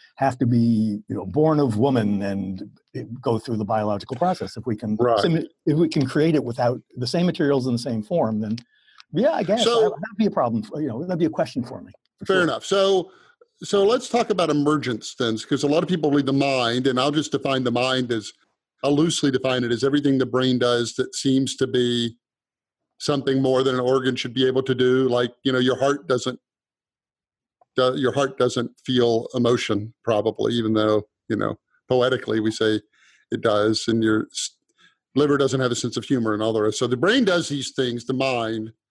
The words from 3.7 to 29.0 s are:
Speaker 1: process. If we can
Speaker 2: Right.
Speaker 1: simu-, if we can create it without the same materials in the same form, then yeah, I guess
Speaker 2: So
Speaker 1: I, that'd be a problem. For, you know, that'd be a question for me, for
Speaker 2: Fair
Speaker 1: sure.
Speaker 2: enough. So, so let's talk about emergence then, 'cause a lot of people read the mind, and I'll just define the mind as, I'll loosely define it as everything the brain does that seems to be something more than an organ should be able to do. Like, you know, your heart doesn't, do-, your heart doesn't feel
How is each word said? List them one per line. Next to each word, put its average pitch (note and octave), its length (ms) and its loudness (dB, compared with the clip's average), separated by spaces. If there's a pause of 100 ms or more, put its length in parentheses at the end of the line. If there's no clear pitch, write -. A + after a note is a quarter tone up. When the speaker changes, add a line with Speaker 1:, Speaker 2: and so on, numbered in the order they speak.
Speaker 1:
process. F3 400 -4
If A2 100 -14
we A2 120 -4
can G#2+ 180 -6
Speaker 2:
Right. A#2 300 2
Speaker 1:
simu-, E3 220 0 (180)
if D3+ 120 2
we E3 120 2
can D3 180 0
create D3+ 280 2
it C3+ 80 0
without A#2+ 360 -2 (160)
the B2 120 -6
same F3 180 0
materials C#3 420 0
in B2 60 0
the A#2 60 0
same A#2 220 -4
form, A2 380 -2
then A2 160 -4 (560)
yeah, B3 220 0
I - 100 -2
guess G#3+ 200 0
Speaker 2:
So A#3 80 2 (160)
Speaker 1:
I, - 20 -2
that'd - 280 -8
be G#3+ 100 2
a - 40 -2
problem. A#2 320 0
For, D3+ 180 -10
you D3+ 60 -4
know, A#2+ 160 -8
that'd F3+ 160 -4
be E3+ 60 2
a - 40 2
question - 340 -4
for - 180 -14
me, - 100 -20 (280)
for F#3+ 60 -16
Speaker 2:
Fair F#3+ 120 2
Speaker 1:
sure. F3+ 60 4
Speaker 2:
enough. B2+ 220 -2
So, G3 460 2 (520)
so G3+ 200 2
let's A#3+ 240 2
talk A#3 220 0
about F3+ 200 0
emergence C#3+ 680 0
then, A2+ 180 0
'cause C#3 260 -2
a C#3+ 40 2
lot D#3+ 160 2
of F3 60 -2
people D#3 220 0
read C#3+ 140 2
the C3+ 80 0
mind, C3 540 2
and B2 120 2
I'll C#3+ 120 2
just D3 220 -2
define C3+ 320 -2
the A#2+ 60 0
mind B2+ 400 0
as, A2 200 -4 (520)
I'll C#3+ 120 2
loosely D#3 360 2
define B2+ 320 0
it A#2 80 -2
as A2+ 120 0
everything C#3 340 2
the B2+ 80 2
brain B2+ 340 2
does A#2+ 360 2
that - 200 -4
seems C3 420 0
to C3 100 0
be A#2+ 500 0 (840)
something C3+ 420 0
more C3 220 2
than C3 120 0
an B2+ 60 -2
organ B2+ 340 0
should B2 180 -8
be C3 120 0
able C3 180 2
to C3 120 -2
do. B2+ 320 2
Like, A#2+ 260 0 (100)
you C3+ 80 0
know, B2+ 80 2
your B2+ 200 2
heart C#3+ 280 0
doesn't, B2+ 320 -2 (1400)
do-, B2+ 200 2
your B2+ 140 0
heart C3+ 260 -2
doesn't A#2+ 340 0 (140)
feel A#2+ 480 2